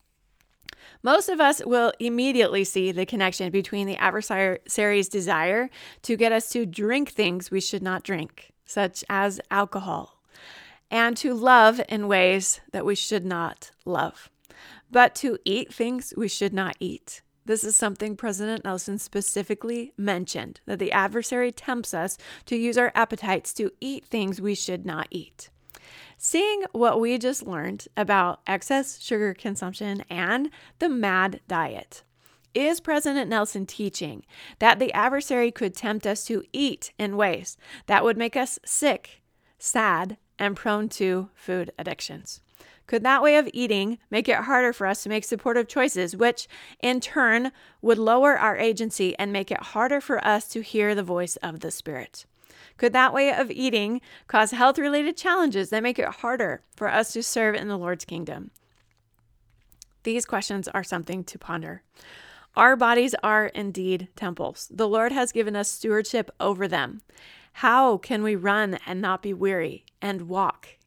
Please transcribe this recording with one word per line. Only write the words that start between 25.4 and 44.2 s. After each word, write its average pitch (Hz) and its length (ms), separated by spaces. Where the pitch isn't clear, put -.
Seeing 403 480
what 226 280
we 240 180
just 254 300
learned 180 400
about 196 480
excess 269 560
sugar 208 320
consumption 196 720
and 208 440
the 339 100
mad 196 600
diet, 151 560
is 302 260
President 294 480
Nelson 208 380
teaching 185 580
that 220 180
the 254 160
adversary 247 560
could 214 260
tempt 214 300
us 208 200
to - 180
eat - 460
in 202 180
ways 190 400
that 196 160
would 220 140
make 233 200
us 254 260
sick, - 600
sad, 190 580
and 202 180
prone 214 340
to 185 440
food 180 460
addictions? - 600
Could 226 160
that 269 220
way 294 140
of 277 140
eating 220 460
make 214 180